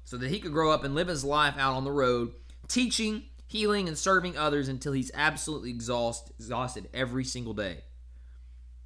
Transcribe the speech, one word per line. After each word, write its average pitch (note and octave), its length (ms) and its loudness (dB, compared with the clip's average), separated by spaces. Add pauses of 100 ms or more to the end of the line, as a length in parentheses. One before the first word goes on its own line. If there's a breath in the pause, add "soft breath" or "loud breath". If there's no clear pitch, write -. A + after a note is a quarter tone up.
so - 140 -10
that B2+ 120 -4
he G3 100 0
could F3 140 -6
grow D#3 180 4
up D3+ 120 4
and C#3 120 0
live F3+ 120 2
his D3+ 160 -2
life C#3+ 340 4
out C3+ 160 4
on C3 100 0
the C#3 80 -2
road, B2 420 4 (340 soft breath)
teaching, A3 560 2 (240)
healing, G#3 400 2
and D#3 100 -2
serving F3+ 400 4
others D3 300 4
until C3+ 260 -2
he's C3 200 0
absolutely D3+ 580 0
exhaust-, A#2 680 0
exhausted A#2 560 -4
every B2+ 300 0
single B2 300 -4
day. F#2+ 260 -2 (1080 soft breath)